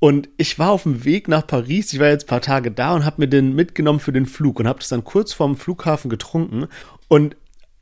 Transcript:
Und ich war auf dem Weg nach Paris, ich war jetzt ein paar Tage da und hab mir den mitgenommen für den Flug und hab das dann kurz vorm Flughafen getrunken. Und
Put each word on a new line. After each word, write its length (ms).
Und 360
ich 200
war 120
auf 140
dem 200
Weg 240
nach 180
Paris, 460
ich 80
war 80
jetzt 160
ein 40
paar 120
Tage 300
da 240
und 100
hab 140
mir 100
den 260
mitgenommen 460
für 120
den 120
Flug 340
und 80
hab 140
das 80
dann 160
kurz 300
vorm 220
Flughafen 520
getrunken. 600
Und 280